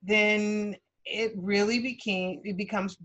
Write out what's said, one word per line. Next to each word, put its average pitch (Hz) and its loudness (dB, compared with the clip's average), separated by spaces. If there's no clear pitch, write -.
then 208 2
it 220 -2
really 202 2
became, 202 -4
it 196 -6
becomes 196 -4